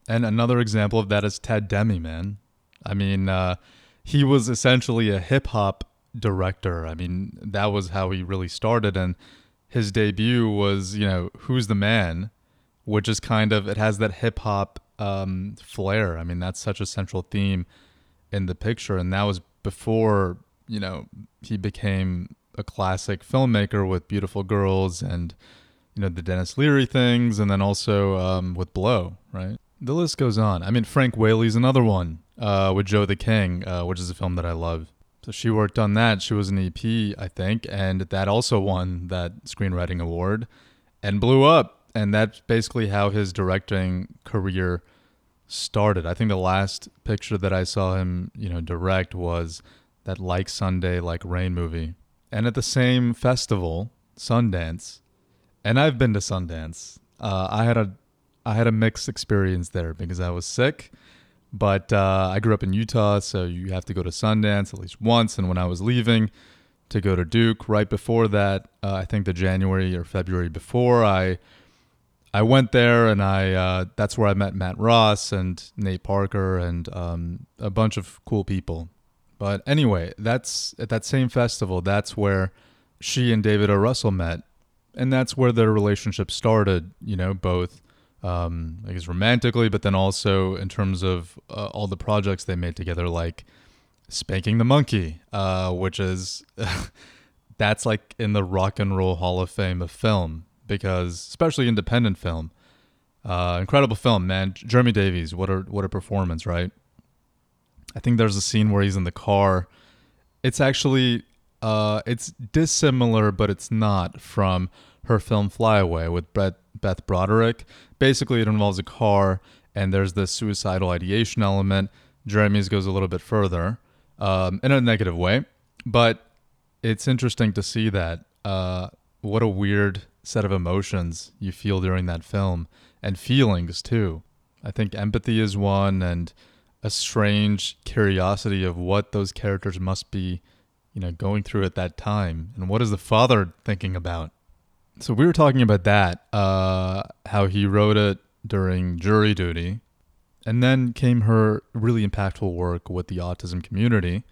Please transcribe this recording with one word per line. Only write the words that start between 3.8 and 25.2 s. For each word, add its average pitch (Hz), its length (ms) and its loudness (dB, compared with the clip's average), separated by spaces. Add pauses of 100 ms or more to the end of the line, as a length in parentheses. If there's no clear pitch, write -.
he 143 200 2
was 135 240 4
essentially 120 640 2
a 98 80 2
hip 131 300 0
hop 101 380 -2 (300)
director. 95 720 -2
I 80 80 -8
mean, 90 480 -6
that 101 300 -4
was 101 180 -2
how 95 220 -2
he 95 100 -4
really 92 260 -6
started. 107 480 0
And 92 200 0 (520)
his 107 240 -2
debut 110 560 2
was, 101 480 -2
you 104 120 0
know, 90 320 -2
Who's 127 260 -2
the 104 80 0
Man, 101 560 0 (540)
which 104 260 0
is 107 100 0
kind 107 320 2
of, 104 160 2
it 101 100 -4
has 107 200 0
that 107 140 0
hip 113 260 -4
hop, 101 420 -4 (200)
um, 98 600 -6
flair. 98 560 -2
I 82 80 -8
mean, 87 140 -6
that's 90 220 -6
such - 200 -6
a 101 60 -6
central 92 380 -6
theme 98 420 -2 (680)
in 98 140 -4
the 90 80 -4
picture. 107 440 -4
And 90 140 -2
that 98 120 0
was 98 180 -2 (220)
before, 104 720 0 (300)
you 110 120 -6
know, 92 280 -8 (340)
he 110 160 -6
became 95 800 -2 (200)
a 104 80 -8
classic 92 600 -4
filmmaker 107 640 2
with 92 180 -2
Beautiful 101 360 -4
Girls 95 580 0
and, 87 320 -6 (600)